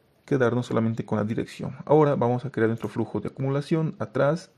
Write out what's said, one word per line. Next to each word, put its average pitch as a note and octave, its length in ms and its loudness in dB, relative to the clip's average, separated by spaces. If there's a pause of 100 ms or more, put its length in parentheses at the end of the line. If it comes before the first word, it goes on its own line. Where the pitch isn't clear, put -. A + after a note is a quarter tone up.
(240)
quedarnos B2 420 2
solamente A2+ 380 0
con A2 140 -2
la G#2+ 60 0
dirección. - 600 -6
Ahora D3 300 4
vamos B2 300 0
a B2+ 60 -6
crear A2 180 2
nuestro A2+ 200 -2
flujo G#2+ 320 -4
de - 80 -6
acumulación C#3+ 680 -2
atrás C#3 600 0